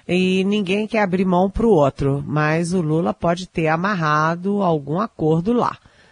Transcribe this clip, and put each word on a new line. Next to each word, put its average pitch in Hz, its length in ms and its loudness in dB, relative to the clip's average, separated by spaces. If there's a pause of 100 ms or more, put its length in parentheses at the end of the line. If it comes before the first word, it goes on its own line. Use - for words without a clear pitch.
e 185 360 2
ninguém 202 420 -2
quer 220 140 -2
abrir 185 240 0
mão 185 260 2
pro 226 180 0
outro, 143 580 2
mas 156 460 -2
o 190 80 0
Lula 165 320 0
pode 175 340 -4
ter 160 200 -4
amarrado 170 960 0
algum 160 380 -2
acordo 170 520 0
lá, 233 240 -2 (360)